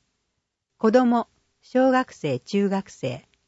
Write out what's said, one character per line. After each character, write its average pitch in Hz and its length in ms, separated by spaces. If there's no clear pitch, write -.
子 220 140
供、 240 340
小 262 280
学 254 220
生、 135 260
中 202 300
学 196 220
生、 - 380